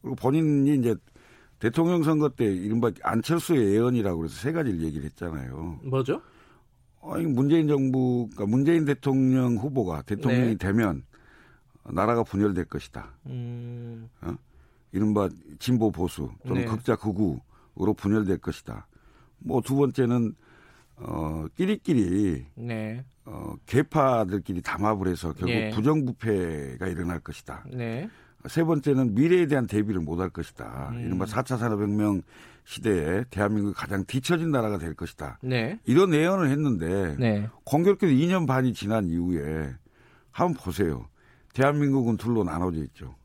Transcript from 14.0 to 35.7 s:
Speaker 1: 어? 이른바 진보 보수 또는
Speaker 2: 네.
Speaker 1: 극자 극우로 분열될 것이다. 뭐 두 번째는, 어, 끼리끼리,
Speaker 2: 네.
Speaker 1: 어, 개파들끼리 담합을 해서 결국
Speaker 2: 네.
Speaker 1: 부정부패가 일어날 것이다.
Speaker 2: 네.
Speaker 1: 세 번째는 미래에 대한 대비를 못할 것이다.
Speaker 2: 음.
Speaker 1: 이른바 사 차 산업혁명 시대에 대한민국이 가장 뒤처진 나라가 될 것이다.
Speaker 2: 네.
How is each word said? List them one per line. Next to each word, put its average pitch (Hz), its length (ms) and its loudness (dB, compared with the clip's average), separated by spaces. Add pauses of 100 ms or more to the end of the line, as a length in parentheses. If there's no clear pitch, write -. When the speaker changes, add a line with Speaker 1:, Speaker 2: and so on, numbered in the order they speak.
Speaker 1:
어? - 120 -8 (580)
이른바 104 360 2 (300)
진보 113 320 2
보수 80 400 -4 (160)
또는 123 160 -2
Speaker 2:
네. 117 60 -2
Speaker 1:
극자 113 280 0
극우로 95 1000 -2
분열될 101 420 0
것이다. - 480 -10 (520)
뭐 - 220 -2
두 135 160 -2
번째는, 123 580 2 (640)
어, 78 480 -6 (100)
끼리끼리, 101 1000 0
Speaker 2:
네. 117 500 -8 (200)
Speaker 1:
어, 71 300 -12 (120)
개파들끼리 110 960 2
담합을 98 460 0
해서 85 240 -2
결국 90 220 -4
Speaker 2:
네. 110 160 0
Speaker 1:
부정부패가 101 1200 -2
일어날 87 320 -4
것이다. - 520 -14
Speaker 2:
네. 123 360 -6 (400)
Speaker 1:
세 165 160 2
번째는 135 500 2
미래에 170 320 4
대한 135 200 0
대비를 101 340 0
못할 85 300 -4
것이다. 64 640 -10
Speaker 2:
음. 120 120 -8
Speaker 1:
이른바 92 220 -2
사 110 160 -2
차 131 140 -4
산업혁명 104 680 0 (420)
시대에 92 640 -2
대한민국이 101 440 0
가장 98 320 -4
뒤처진 160 440 0
나라가 110 280 0
될 80 160 -6
것이다. 76 480 -10
Speaker 2:
네. 127 420 -2